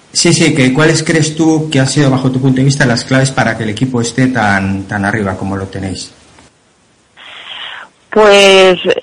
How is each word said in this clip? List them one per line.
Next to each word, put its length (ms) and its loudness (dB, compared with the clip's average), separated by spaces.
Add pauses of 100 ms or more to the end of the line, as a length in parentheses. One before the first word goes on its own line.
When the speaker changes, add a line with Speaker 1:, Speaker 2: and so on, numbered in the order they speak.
(140)
Speaker 1:
Sí, 200 0
sí, 220 2
que 180 2
¿cuáles 300 2
crees 320 -2
tú 340 0
que 100 0
han 80 2
sido, 220 0
bajo 220 0
tu 100 -2
punto 160 2
de 80 0
vista, 200 0
las 200 -2
claves 260 0
para 260 -2
que 60 -6
el 60 -4
equipo 320 -2
esté 260 -2
tan, 560 -2
tan 220 -6
arriba 320 -2
como 180 -6
lo 120 -8
tenéis? 440 -10 (2000)
Speaker 2:
Pues, 680 6 (260)